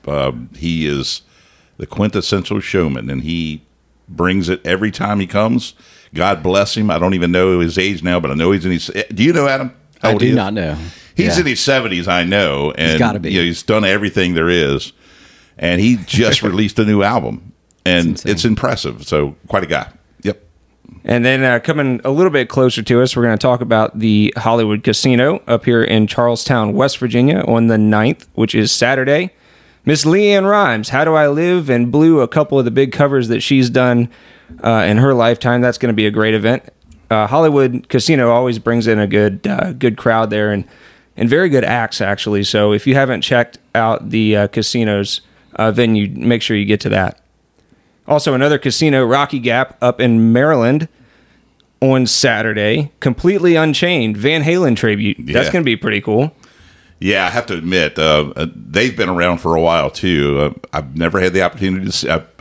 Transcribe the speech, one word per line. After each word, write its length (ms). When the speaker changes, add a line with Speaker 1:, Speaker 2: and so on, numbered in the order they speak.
Speaker 1:
Um, 480
he 300
is 360
the 100
quintessential 760
showman, 500
and 120
he 400
brings 400
it 180
every 240
time 300
he 60
comes. 480
God 280
bless 340
him. 140
I 80
don't 160
even 180
know 280
his 160
age 260
now, 160
but 120
I 40
know 180
he's 120
in 80
his, 140
do 100
you 120
know, 120
Adam? 280
How 80
Speaker 2:
I 40
Speaker 1:
old 80
Speaker 2:
do 60
Speaker 1:
he 40
is? 60
Speaker 2:
not 180
know. 220
Speaker 1:
He's 220
Speaker 2:
Yeah. 40
Speaker 1:
in 60
his 140
seventies, 480
I 160
know. 540
And, 140
Speaker 2:
He's 60
gotta 220
be. 120
Speaker 1:
you 80
know, 40
he's 180
done 220
everything 500
there 140
is. 440
And 220
he 160
just 360
Speaker 2:
<laughs> 80
Speaker 1:
released 280
a 60
new 180
album. 500
And 260
Speaker 2:
That's 140
insane. 80
Speaker 1:
it's 140
impressive. 600
So, 300
quite 160
a 20
guy. 220
Yep. 200
Speaker 3:
And 200
then, 180
uh, 180
coming 440
a 60
little 220
bit 160
closer 340
to 200
us, 140
we're 80
gonna 120
talk 240
about 380
the 380
Hollywood 480
Casino 640
up 180
here 180
in 240
Charlestown, 680
West 240
Virginia 500
on 180
the 120
ninth, 560
which 200
is 180
Saturday. 580
Miss 180
LeAnn 460
Rimes, 400
How 140
Do 100
I 140
Live, 420
and 220
Blue, 280
a 80
couple 300
of 60
the 80
big 200
covers 360
that 120
she's 300
done, 380
uh, 240
in 100
her 160
lifetime. 460
That's 180
gonna 160
be 120
a 40
great 240
event. 300
Uh, 180
Hollywood 600
Casino 420
always 280
brings 300
in 100
a 80
good, 400
uh, 260
good 240
crowd 340
there 220
and, 120
and 140
very 180
good 160
acts, 360
actually. 420
So 300
if 140
you 100
haven't 260
checked 360
out 340
the, 260
uh, 120
casino's, 720
uh, 160
venue, 460
make 260
sure 140
you 80
get 160
to 80
that. 320
Also, 260
another 240
casino, 460
Rocky 340
Gap, 420
up 200
in 320
Maryland 560
on 260
Saturday, 840
completely 560
unchained, 600
Van 260
Halen 340
tribute. 440
That's 280
Speaker 1:
Yeah. 40
Speaker 3:
gonna 120
be 120
pretty 240
cool. 340
Speaker 1:
Yeah, 280
I 40
have 160
to 80
admit, 440
uh, 380
uh, 180
they've 420
been 140
around 280
for 160
a 60
while, 300
too. 500
Uh, 320
I've 240
never 240
had 140
the 80
opportunity 420
to 80
see, 160
I've, 160